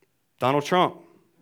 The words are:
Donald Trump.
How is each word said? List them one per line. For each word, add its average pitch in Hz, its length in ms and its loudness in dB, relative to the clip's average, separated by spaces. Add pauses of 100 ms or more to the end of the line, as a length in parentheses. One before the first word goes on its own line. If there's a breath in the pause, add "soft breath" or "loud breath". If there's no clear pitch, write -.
(400)
Donald 139 240 0
Trump. 180 380 0 (400)